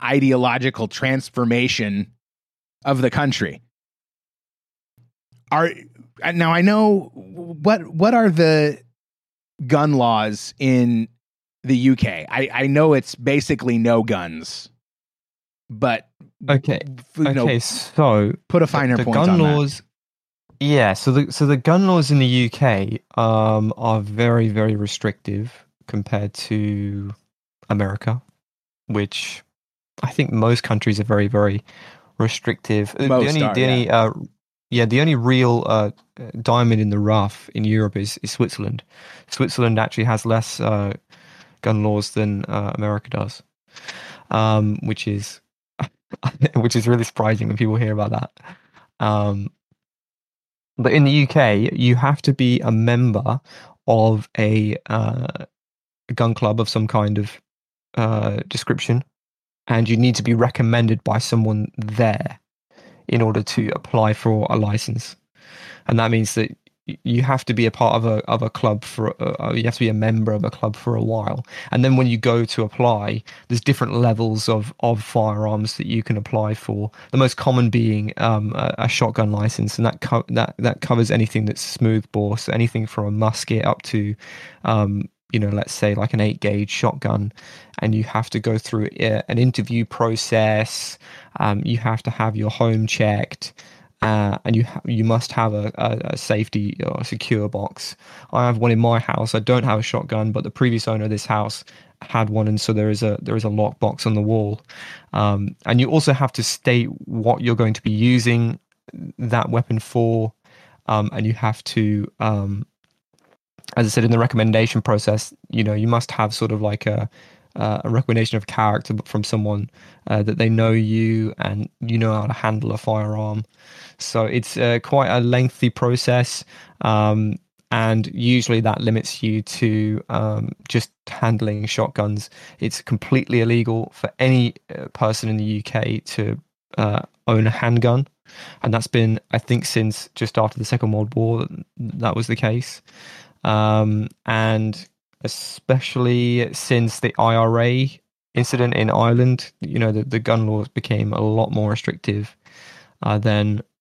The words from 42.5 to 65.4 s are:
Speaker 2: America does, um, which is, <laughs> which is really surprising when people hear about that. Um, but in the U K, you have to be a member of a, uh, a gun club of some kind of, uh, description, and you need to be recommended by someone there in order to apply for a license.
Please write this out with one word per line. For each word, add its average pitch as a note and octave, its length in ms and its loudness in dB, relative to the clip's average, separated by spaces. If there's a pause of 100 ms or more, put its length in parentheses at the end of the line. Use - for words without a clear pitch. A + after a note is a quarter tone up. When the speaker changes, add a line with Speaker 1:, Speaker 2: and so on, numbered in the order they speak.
Speaker 2:
America G#2 360 -6
does, G#2 320 -6 (880)
um, A2 520 2
which - 260 -6
is, G2+ 320 -6 (600)
<laughs> - 540 -4
which A#2 220 2
is A2+ 120 0
really A#2+ 160 4
surprising A2 440 -2
when G#2 80 -2
people A2 200 0
hear A2 160 0
about G#2 180 -2
that. - 220 -4 (680)
Um, G#2 500 0 (1300)
but A#2 160 2
in D3 120 8
the C#3 60 6
U C#3+ 160 4
K, A#2 460 4
you B2 220 4
have C3+ 280 2
to C#3+ 100 4
be B2+ 280 2
a A#2 120 0
member A#2 680 2 (460)
of A2 500 4
a, G#2+ 400 2 (100)
uh, A2+ 580 -4 (640)
a A#2+ 60 -8
gun A2+ 200 2
club A2 260 0
of A2 80 -2
some G#2+ 180 0
kind G#2 320 0
of, G2+ 220 -6 (560)
uh, G#2+ 520 0
description, - 560 -2 (640)
and A2+ 200 2
you A#2 80 2
need A#2+ 200 4
to - 60 -4
be A#2 120 0
recommended A#2 680 2
by G#2+ 140 0
someone A2 600 0
there G#2+ 600 -2 (680)
in A#2 160 2
order G#2+ 200 2
to G#2+ 320 -4
apply G#2+ 400 0
for A2 360 0
a A#2 60 0
license. A2 600 -2 (720)